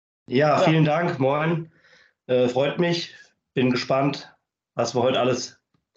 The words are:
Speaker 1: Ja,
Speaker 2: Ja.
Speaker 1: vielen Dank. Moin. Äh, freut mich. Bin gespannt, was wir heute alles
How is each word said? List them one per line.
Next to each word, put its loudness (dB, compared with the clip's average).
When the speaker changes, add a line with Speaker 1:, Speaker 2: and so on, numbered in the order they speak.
Speaker 1:
Ja, 2
Speaker 2:
Ja. 2
Speaker 1:
vielen 4
Dank. -2
Moin. -2
Äh, 2
freut -2
mich. -2
Bin 0
gespannt, -2
was -4
wir 2
heute 0
alles -4